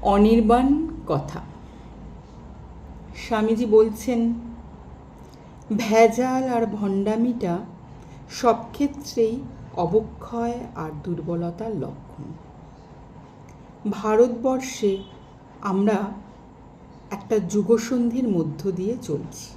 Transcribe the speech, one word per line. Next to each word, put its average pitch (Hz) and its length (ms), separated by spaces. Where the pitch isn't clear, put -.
অনির্বাণ 233 840
কথা। 165 340
স্বামীজি 220 500
বলছেন, 226 680
"ভেজাল 233 720
আর 233 160
ভণ্ডামিটা 202 920
সব 233 260
ক্ষেত্রেই 254 720
অবক্ষয় 220 760
আর 156 160
দুর্বলতার 170 720
লক্ষণ।" - 480
ভারতবর্ষে 220 1040
আমরা 202 360
একটা 208 280
যুগসন্ধির 226 880
মধ্য 170 440
দিয়ে 190 300
চলছি। - 560